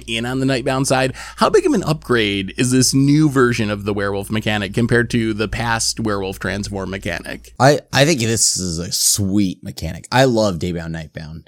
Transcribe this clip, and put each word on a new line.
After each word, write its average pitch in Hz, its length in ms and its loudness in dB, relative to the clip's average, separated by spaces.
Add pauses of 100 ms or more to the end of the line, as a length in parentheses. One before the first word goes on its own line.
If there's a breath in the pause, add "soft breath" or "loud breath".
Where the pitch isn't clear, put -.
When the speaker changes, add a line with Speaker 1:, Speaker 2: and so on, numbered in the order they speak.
Speaker 1:
in 113 180 -4
on 127 140 -4
the 135 80 0
Nightbound 135 400 0
side. 131 280 0 (240 loud breath)
How - 120 4
big 381 160 4
of 311 60 2
an 196 100 2
upgrade 104 760 0
is 123 140 2
this 127 240 4
new 143 340 4
version 120 420 2
of 101 160 -4
the 104 60 0
werewolf 101 380 -4
mechanic 107 420 -2
compared 117 380 2
to 113 240 0
the 104 140 -2
past 113 500 -2
werewolf 98 400 -4
transform 98 520 -6
mechanic? - 680 -8
Speaker 2:
I, 135 220 4 (120)
I 131 120 6
think 151 160 2
this 113 360 0
is 90 220 -4
a 82 140 -8
sweet 98 720 0
mechanic. 85 480 -10
I 131 140 4
love 107 340 2
Daybound, 85 320 -6
Nightbound. 80 560 -12